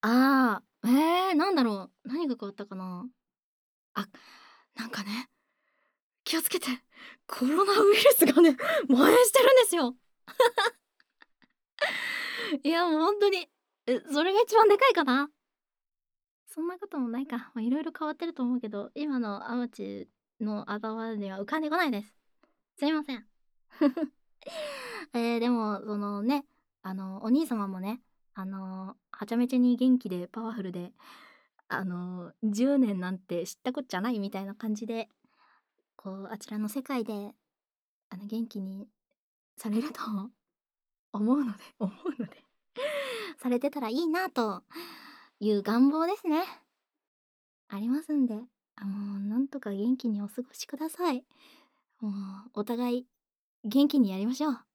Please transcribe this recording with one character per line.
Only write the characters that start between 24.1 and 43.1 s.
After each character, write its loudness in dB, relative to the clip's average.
え -2
ー、 0
で 0
も、 0
そ -6
の -4
ね、 0
あ -10
の、 -10
お -2
兄 4
様 -4
も -8
ね、 -8
あ -10
の、 -12
は -10
ち -4
ゃ 2
め 4
ち 0
ゃ 4
に 4
元 4
気 -6
で -6
パ -12
ワ -8
フ -8
ル -8
で、 -10
あ -6
の、 -8
十 2
年 2
な -6
ん -8
て -6
知 -16
っ -20
た -6
こ -6
っ -18
ち -10
ゃ -2
な -4
い -2
み -6
た -8
い -10
な -12
感 -4
じ -10
で、 -8
こ -14
う、 -14
あ -12
ち -18
ら -8
の -4
世 -8
界 -4
で、 -10
あ -16
の、 -16
元 -6
気 -10
に -12
さ -10
れ 0
る -8
と -14
思 2
う 0
の -4
で、 -10
<laughs> -20
思 -4
う -4
の -6
で、 -20